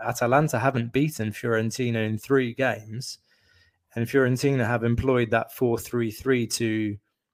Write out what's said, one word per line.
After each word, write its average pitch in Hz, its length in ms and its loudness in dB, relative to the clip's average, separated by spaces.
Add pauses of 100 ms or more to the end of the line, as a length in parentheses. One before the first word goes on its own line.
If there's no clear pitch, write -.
Atalanta 123 540 2
haven't 120 340 0
beaten 131 380 -2
Fiorentina 113 760 -2
in 110 120 -2
three 127 360 2
games, 110 680 -6 (760)
and 117 100 -2
Fiorentina 131 600 2
have 113 180 0
employed 120 480 2
that 113 220 0
four 117 240 0
three 117 340 -4
three 123 360 0
to, 110 500 -2 (360)